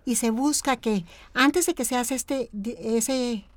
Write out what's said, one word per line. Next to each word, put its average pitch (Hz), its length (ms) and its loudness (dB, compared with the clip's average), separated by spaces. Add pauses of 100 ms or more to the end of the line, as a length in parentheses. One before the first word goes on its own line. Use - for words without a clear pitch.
y 247 120 0
se 226 140 0
busca 269 460 0
que 214 280 0 (300)
antes 294 320 4
de 339 80 0
que 254 100 -4
se 254 120 -2
hace 247 180 -2
este, 262 380 -4
di-, 214 260 -8
ese, 233 640 0 (120)